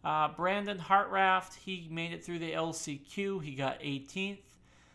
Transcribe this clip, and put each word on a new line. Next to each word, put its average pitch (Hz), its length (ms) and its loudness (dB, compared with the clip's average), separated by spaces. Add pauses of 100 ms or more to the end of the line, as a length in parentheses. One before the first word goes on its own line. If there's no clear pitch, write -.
Uh, 156 240 2
Brandon 190 500 0
Hartraft, 190 760 4
he 180 340 -8
made 165 220 -4
it 170 120 -10
through 175 160 -6
the 160 140 -4
L 160 200 0
C 151 240 -6
Q. 196 420 -4
He 143 160 -8
got 135 260 -2
eighteenth. 185 760 -6 (380)